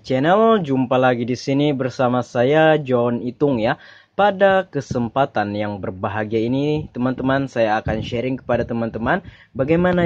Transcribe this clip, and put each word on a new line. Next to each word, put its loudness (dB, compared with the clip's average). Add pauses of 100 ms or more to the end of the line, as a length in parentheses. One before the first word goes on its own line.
channel. 2
Jumpa 0
lagi 2
di -2
sini 0
bersama 0
saya, 2
John 0
Itung 0
ya. -2 (320)
Pada 2
kesempatan -2
yang -4
berbahagia -4
ini, -2
teman-teman, -2
saya 0
akan -4
sharing -4
kepada -2
teman-teman -4 (240)
bagaimana 0